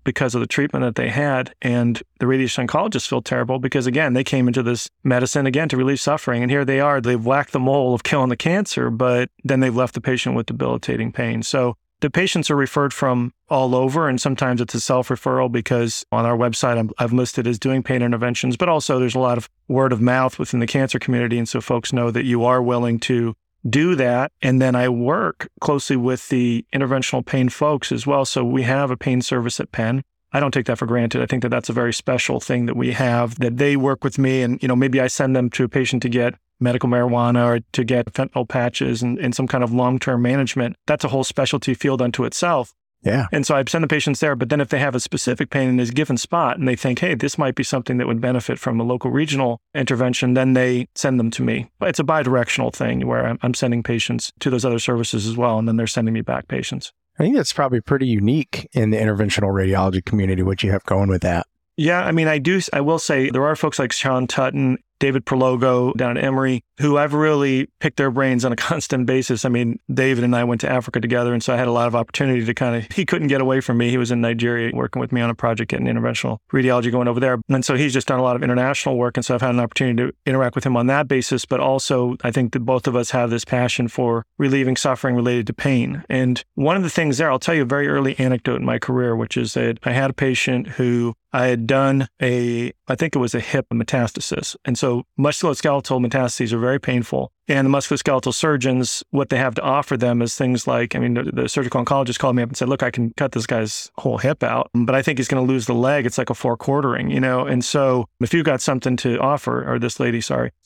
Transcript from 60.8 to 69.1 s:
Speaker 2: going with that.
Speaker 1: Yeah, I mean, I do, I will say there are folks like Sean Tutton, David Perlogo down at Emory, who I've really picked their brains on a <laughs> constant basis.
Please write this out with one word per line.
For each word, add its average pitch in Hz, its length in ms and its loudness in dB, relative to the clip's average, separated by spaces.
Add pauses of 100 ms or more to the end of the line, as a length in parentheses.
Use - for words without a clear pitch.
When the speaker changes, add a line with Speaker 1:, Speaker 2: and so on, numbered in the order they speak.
Speaker 2:
going 98 240 2
with 92 140 2
that. 87 240 0 (320)
Speaker 1:
Yeah, 175 260 2
I 160 80 0
mean, 160 160 2
I 156 80 2
do, 170 240 2 (140)
I 143 80 0
will 156 160 2
say 143 320 0
there 131 160 0
are 151 100 0
folks - 220 -2
like 127 140 -2
Sean 127 340 0
Tutton, 131 500 0 (220)
David 135 260 0
Perlogo 127 720 2
down 120 220 -2
at - 60 -2
Emory, 131 380 0 (160)
who 143 200 4
I've 147 160 2
really 143 640 2
picked - 180 -2
their 139 140 2
brains 127 340 2
on 123 80 0
a 117 40 -2
<laughs> - 140 -4
constant 139 360 -2
basis. 131 400 0